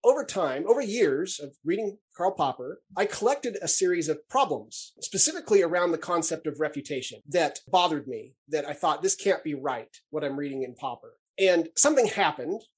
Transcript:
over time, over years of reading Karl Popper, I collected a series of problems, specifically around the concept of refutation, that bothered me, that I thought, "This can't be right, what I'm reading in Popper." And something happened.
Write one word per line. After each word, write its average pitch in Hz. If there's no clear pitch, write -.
over 262
time, 151
over 240
years 190
of 143
reading 202
Karl 180
Popper, 143
I 190
collected 226
a 165
series 175
of 151
problems, 143
specifically 214
around 175
the 160
concept 160
of 143
refutation, 143
that 151
bothered 165
me, 117
that 147
I 147
thought, 151
"This 190
can't 185
be 156
right, 131
what 147
I'm 139
reading 139
in 123
Popper." 123
And 180
something -
happened. 170